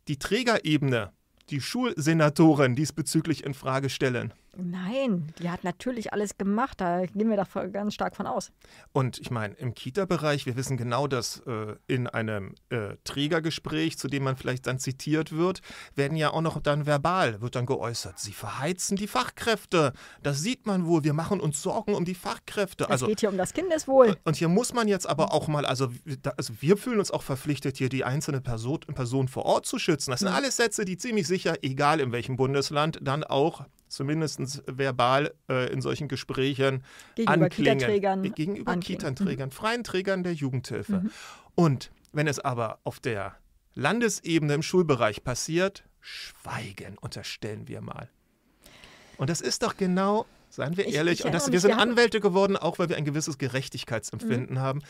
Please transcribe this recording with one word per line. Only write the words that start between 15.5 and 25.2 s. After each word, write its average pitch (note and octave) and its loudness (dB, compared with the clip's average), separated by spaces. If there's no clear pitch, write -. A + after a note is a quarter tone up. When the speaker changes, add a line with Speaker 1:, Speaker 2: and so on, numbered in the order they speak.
Speaker 1:
werden C#3 0
ja D3+ 2
auch D#3+ 0
noch D#3+ 0
dann D3 2
verbal, D3 2
wird A#2+ -6
dann B2 0
geäußert, A#2 -4
"Sie G2+ -8
verheizen C#3 -4
die G3+ -4
Fachkräfte, G3+ 2
das C#3+ 0
sieht A#3 -2
man F#3 0
wohl, D#3+ 4
wir D3+ 2
machen E3 0
uns D3+ -2
Sorgen G#3 -2
um F3+ 0
die F#3 -4
Fachkräfte." - -4
Speaker 2:
Es - -2
Speaker 1:
Also, B2+ 2
Speaker 2:
geht G#3+ 0
hier A3 4
um G3 0
das F#3 0
Kindeswohl. C4+ 4
Speaker 1:
und D#3 2
hier E3 2
muss G#3 2
man A#3 2
jetzt G3 0
aber D#3 2